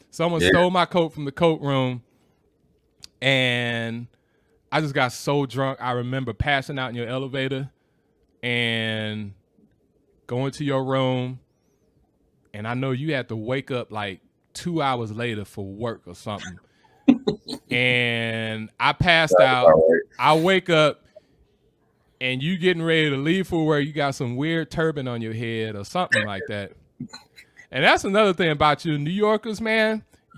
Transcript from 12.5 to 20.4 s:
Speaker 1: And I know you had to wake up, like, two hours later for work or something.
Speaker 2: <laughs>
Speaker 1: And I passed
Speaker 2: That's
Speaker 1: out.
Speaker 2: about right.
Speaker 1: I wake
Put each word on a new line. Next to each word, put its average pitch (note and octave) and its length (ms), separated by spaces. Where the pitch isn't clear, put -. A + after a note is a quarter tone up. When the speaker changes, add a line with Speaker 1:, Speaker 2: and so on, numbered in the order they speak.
Speaker 1:
And G#2 160
I A#2 60
know C3 160
you C#3 240
had B2+ 160
to A2+ 60
wake B2 340
up, A#2+ 220
like, G2+ 300
two E3+ 280
hours B2 300
later A2 340
for - 180
work G#2 440
or F2 80
something. F#2+ 420
Speaker 2:
<laughs> C4+ 100
Speaker 1:
And A#2 1000
I C#3 100
passed E3 460
Speaker 2:
That's F2+ 100
Speaker 1:
out. B2 200
Speaker 2:
about D#2+ 100
right. E2 120
Speaker 1:
I D3 160
wake F3+ 340